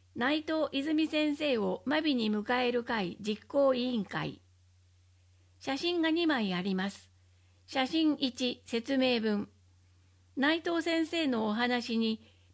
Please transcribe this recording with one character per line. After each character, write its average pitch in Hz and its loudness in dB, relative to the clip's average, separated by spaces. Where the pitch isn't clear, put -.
内 285 0
藤 311 0
泉 302 0
先 302 2
生 285 0
を 185 -2
真 285 0
備 311 2
に 220 0
迎 220 0
え 240 2
る 240 0
会 214 -4
実 208 -4
行 277 4
委 240 -2
員 220 0
会。 151 -6
写 277 -4
真 349 0
が 320 2
二 339 2
枚 226 2
あ 175 -2
り 196 0
ま 185 -2
す。 - -16
写 262 0
真 311 2
一、 247 -2
説 247 -2
明 254 2
文。 208 -2
内 311 2
藤 339 -2
先 330 2
生 320 -2
の 226 0
お 208 0
話 240 0
に 226 -2